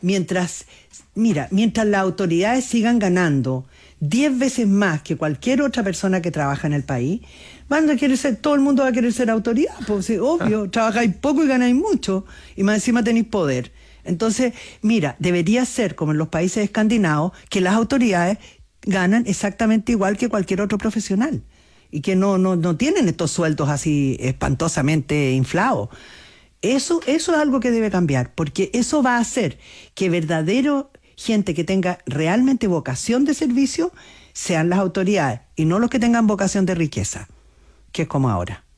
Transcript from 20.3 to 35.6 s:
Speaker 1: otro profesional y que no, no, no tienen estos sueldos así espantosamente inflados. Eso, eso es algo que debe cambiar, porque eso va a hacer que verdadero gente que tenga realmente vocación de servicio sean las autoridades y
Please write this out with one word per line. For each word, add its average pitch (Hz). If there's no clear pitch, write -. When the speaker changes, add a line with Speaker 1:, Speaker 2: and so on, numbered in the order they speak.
Speaker 1:
otro 208
profesional 220
y 151
que 190
no, 196
no, 185
no 165
tienen 302
estos 165
sueldos 156
así 143
espantosamente 147
inflados. 135
Eso, 269
eso 320
es 311
algo 277
que 247
debe 220
cambiar, 139
porque 170
eso 254
va 247
a 240
hacer 214
que 190
verdadero 180
gente 202
que 165
tenga 185
realmente 202
vocación 175
de 285
servicio 277
sean 165
las 180
autoridades 185
y 160